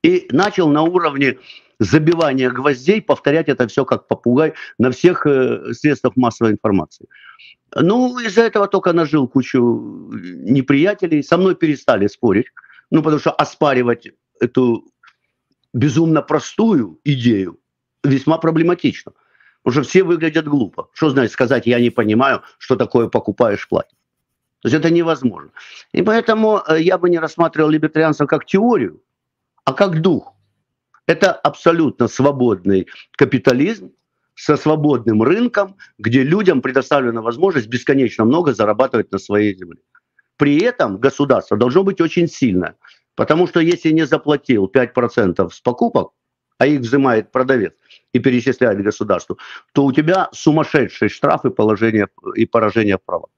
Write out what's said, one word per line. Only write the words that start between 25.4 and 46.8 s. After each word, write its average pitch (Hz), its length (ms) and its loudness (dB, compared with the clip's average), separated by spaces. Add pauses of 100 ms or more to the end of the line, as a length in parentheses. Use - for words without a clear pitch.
И - 120 -2
поэтому, 214 640 0
э, 160 120 2
я 180 180 2
бы 175 120 0
не 170 100 0
рассматривал 160 500 -2
либертарианство 156 580 0
как 151 180 -2
теорию, 190 560 -2 (640)
а 131 80 -2
как 175 280 0
дух. 160 300 0 (760)
Это 170 240 2
абсолютно 151 760 0
свободный 104 800 0 (300)
капитализм 139 760 0 (440)
со 147 220 -2
свободным 135 680 0
рынком, 196 520 -2 (240)
где 117 240 0
людям 170 380 0
предоставлена 127 600 -2
возможность 120 460 -2
бесконечно 120 580 -2
много 143 280 2
зарабатывать 107 580 0
на 98 80 -4
своей 104 360 -2
земле. 87 240 -20 (580)
При 143 240 2
этом 127 360 -2
государство 123 600 0
должно 127 260 2
быть 190 180 -2
очень 165 260 0
сильное, 90 480 -2 (400)
потому 165 320 0
что 175 120 0
если 165 320 0
не 160 140 2
заплатил 127 600 0
пять 123 260 0
процентов 98 600 0
с - 80 -20
покупок, 123 500 -2 (460)
а 127 80 2
их 143 160 0